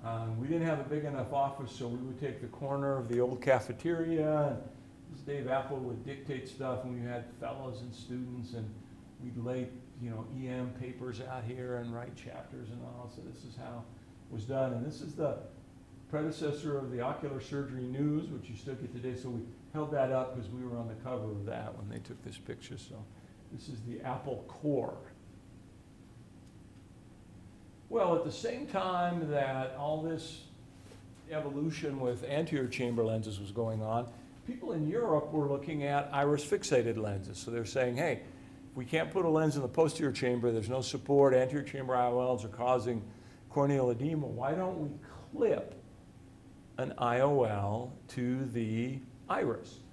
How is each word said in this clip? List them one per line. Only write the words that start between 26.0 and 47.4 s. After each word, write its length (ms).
Well, 280
at 80
the 80
same 340
time 640
that 460
all 260
this 460
evolution 680
with 240
anterior 440
chamber 360
lenses 340
was 140
going 300
on, 260
people 260
in 140
Europe 460
were 160
looking 360
at 280
iris 320
fixated 540
lenses. 400
So 120
they're 140
saying, 320
"Hey, 260
if 60
we 80
can't 260
put 140
a 40
lens 280
in 60
the 60
posterior 440
chamber, 400
there's 160
no 140
support, 500
anterior 320
chamber 300
I 120
O 140
Ls 240
are 40
causing 540
corneal 420
edema, 360
why 280
don't 280
we 80
clip 480
an 220
I 220
O 240